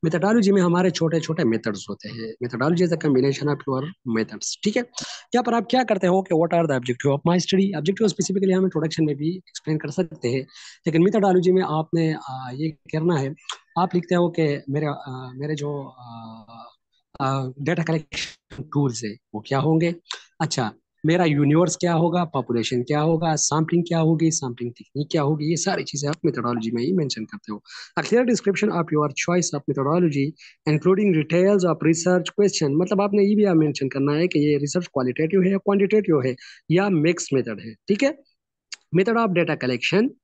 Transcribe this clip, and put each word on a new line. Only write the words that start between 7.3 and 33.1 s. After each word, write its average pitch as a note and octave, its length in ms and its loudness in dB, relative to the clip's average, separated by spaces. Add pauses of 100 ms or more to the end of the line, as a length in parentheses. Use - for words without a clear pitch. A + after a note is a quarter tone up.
study? F#3+ 280 2
Objective F#3+ 420 0
specifically F#3+ 460 0
हम F#3+ 100 2
introduction D#3+ 420 0
में D3 100 0
भी D#3 220 -4
explain - 400 -6
कर C#3+ 120 -6
सकते D#3+ 380 -4
हैं, C3 140 -2 (460)
लेकिन D#3+ 160 4
मेथोडोलॉजी F#3 480 4
में F#3 100 4
आपने, D#3+ 520 0
आ, C3 400 -10
ये D3+ 160 -4
करना D#3+ 480 -2
है, C#3 180 -4 (440)
आप F3+ 160 0
लिखते F3 200 0
हो F3 140 4
कि D#3 400 -2
मेरे, D3 160 -2
आ, B2+ 480 -8
मेरे D3 220 -6
जो, D3 320 -8
आ, A2+ 580 -18 (760)
आ, C3+ 380 -2
data E3 240 -2
collection - 800 -6
tools B2 400 -2
है G#2 140 -8 (180)
वो G#2+ 120 -8
क्या C#3 120 -2
होंगे, D#3+ 360 2 (460)
अच्छा A#2+ 300 -4 (340)
मेरा E3+ 200 4
universe D3+ 500 4
क्या F3 180 0
होगा, E3+ 300 2
population B2 600 -2
क्या D3 160 0
होगा, D#3+ 360 2
sampling D#3 520 0
क्या E3+ 120 0
होगी, D#3+ 320 2
sampling A#2+ 400 -6
technique - 400 -8
क्या D#3+ 100 0
होगी, D3 240 0
ये E3 100 0
सारी F3+ 280 -2
चीजें C#3+ 260 -6
आप D3+ 60 -4 (100)
मेथोडोलॉजी A#2 460 -2
में A#2 120 -2
ही D#3+ 100 0
mention C3+ 320 -2
करते - 260 -14
हो। G#2 120 -12 (360)
A D3+ 40 -4
clear A3+ 180 2
description G#3 500 0
of E3+ 220 0
your D3 160 2
choice F3 460 0
of C#3+ 140 -4
methodology, C#3+ 560 0 (440)
including F#3+ 480 4
details F3+ 480 2
of E3 100 2 (120)
research F3 420 2 (120)
question, F#3+ 300 2
मतलब F#3 300 0
आपने G3+ 220 2